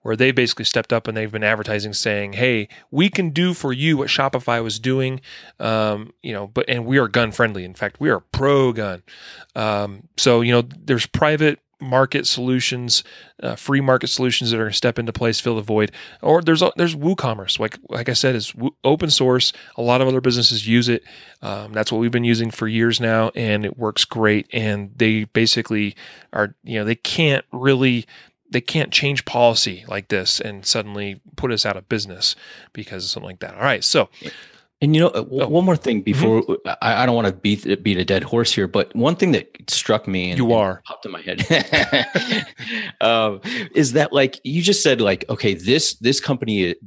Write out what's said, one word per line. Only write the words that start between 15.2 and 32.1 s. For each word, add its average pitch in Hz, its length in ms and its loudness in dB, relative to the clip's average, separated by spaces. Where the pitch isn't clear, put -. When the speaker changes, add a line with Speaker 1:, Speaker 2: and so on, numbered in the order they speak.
Speaker 1:
fill 117 160 -2
the 107 40 -4
void. 107 320 0
Or 160 180 4
there's 165 220 2
a, - 140 4
there's 170 200 0
WooCommerce, 139 640 -2
like, 110 200 -4
like 117 180 -6
I 120 60 0
said, 131 200 2
is 107 200 -6
Woo-, 120 280 -6
open 156 280 2
source. 127 420 4
A 120 60 -4
lot 123 180 4
of 131 80 4
other 131 140 2
businesses 117 440 0
use 120 220 4
it. 120 160 0
Um, 104 320 -10
that's 107 180 0
what 110 60 0
we've 117 120 2
been 120 140 2
using 117 260 2
for - 160 -4
years 113 320 2
now, 113 360 2
and 104 320 0
it - 100 -6
works 110 300 -2
great. 107 480 2
And 104 420 -2
they 110 280 2
basically 110 680 0
are, 101 220 -2
you 113 140 -6
know, 104 80 -2
they 117 80 0
can't - 580 0
really, 127 540 2
they 120 140 -2
can't - 280 -2
change 143 360 -2
policy 110 600 2
like 95 220 -8
this 92 320 -2
and 101 240 -10
suddenly 101 560 -4
put 127 160 -2
us 110 140 -2
out 101 100 -4
of - 140 -16
business 98 460 -4